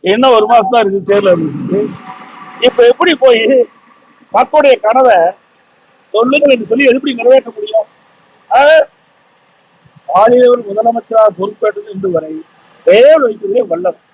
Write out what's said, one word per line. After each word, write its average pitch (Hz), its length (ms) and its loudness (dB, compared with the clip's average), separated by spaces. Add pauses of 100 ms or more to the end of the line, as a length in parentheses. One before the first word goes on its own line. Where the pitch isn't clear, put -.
(120)
என்ன 240 120 0 (120)
ஒரு 214 140 0
மாசம் 226 240 2
தான் 233 100 2
இருக்கு 196 260 -6
தேர்தல் 202 240 0
அறிவிப்பு. 156 440 -6 (880)
இப்ப 254 140 0 (120)
எப்படி 339 200 0 (120)
போய் 233 180 2 (920)
மக்களுடைய 269 380 2 (120)
கனவை 240 300 2 (960)
சொல்லுங்கள் 277 400 0
என்று 214 160 -8
சொல்லி 262 200 -2
எப்படி 262 300 -2
நிறைவேற்ற 247 360 2
முடியும்? 440 320 -6 (720)
ஆக, 285 100 4 (1400)
மாநிலவர் 240 560 2
முதலமைச்சராக 226 680 -2
பொறுப்பேற்றது 202 560 -8
இன்று 190 220 -8
வரை 156 160 -8 (560)
பெயர் 277 360 4
வைப்பதிலே 214 380 -6 (100)
வல்லவர். 175 300 -6 (120)